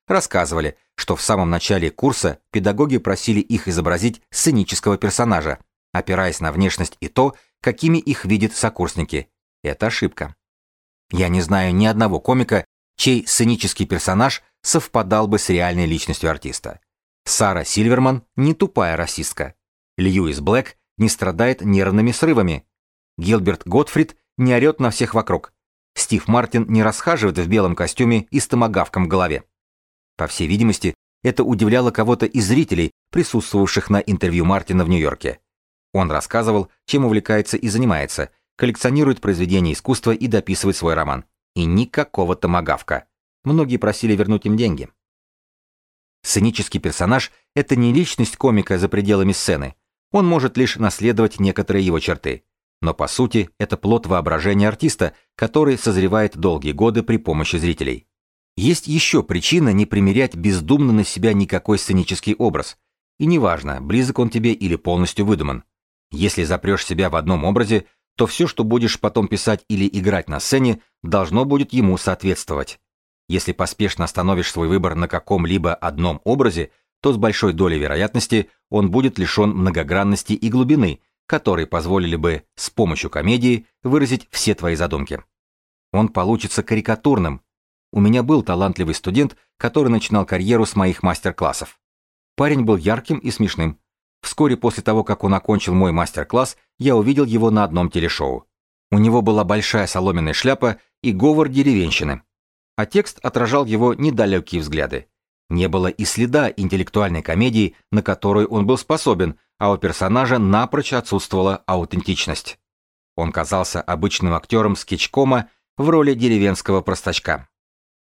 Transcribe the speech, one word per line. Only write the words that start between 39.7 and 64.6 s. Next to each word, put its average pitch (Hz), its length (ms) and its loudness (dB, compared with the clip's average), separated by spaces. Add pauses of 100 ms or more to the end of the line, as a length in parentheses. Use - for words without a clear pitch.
искусства 120 400 0
и 113 140 -2
дописывает 98 500 0
свой 82 180 0
роман. 71 300 -4 (300)
И 85 100 0
никакого 92 720 0
томагавка. 80 680 -2 (380)
Многие 139 340 2
просили 107 360 0
вернуть 101 300 0
им 107 140 2
деньги. 92 320 -2 (1300)
Сценический - 580 -2
персонаж — - 520 -2 (220)
это 139 220 0
не 120 180 4
личность 147 420 0
комика 104 400 2
за 90 140 0
пределами 98 420 2
сцены. 69 420 -4 (380)
Он 196 140 4
может 135 320 0
лишь 127 180 2
наследовать 110 640 0
некоторые 98 440 0
его 82 140 0
черты. 76 460 -6 (380)
Но, - 100 0
по 73 140 -4
сути, 110 420 0 (100)
это 104 200 -4
плод 113 280 0
воображения 87 640 2
артиста, 113 460 -2 (200)
который 135 440 0
созревает 98 580 0
долгие 80 360 0
годы 110 300 2
при 113 140 0
помощи 80 400 -2
зрителей. 78 500 -4 (480)
Есть 135 320 0
ещё 151 360 2
причина 127 480 0
не 101 160 4
примерять 101 480 2
бездумно 98 580 2
на 107 120 4
себя 107 280 0
никакой 98 460 0
сценический 95 560 -2
образ. 78 420 -2 (420)
И 147 60 -2
неважно, 85 560 0
близок 113 380 0
он 117 100 2
тебе 117 240 0
или 92 240 -2